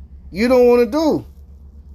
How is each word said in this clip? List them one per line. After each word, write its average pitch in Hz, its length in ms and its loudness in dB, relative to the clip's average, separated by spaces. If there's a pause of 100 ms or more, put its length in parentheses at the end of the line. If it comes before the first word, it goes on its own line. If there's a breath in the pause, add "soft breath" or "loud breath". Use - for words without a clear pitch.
(320)
you 208 160 -4
don't 247 200 2
wanna 240 200 2
do. 208 380 -4 (680)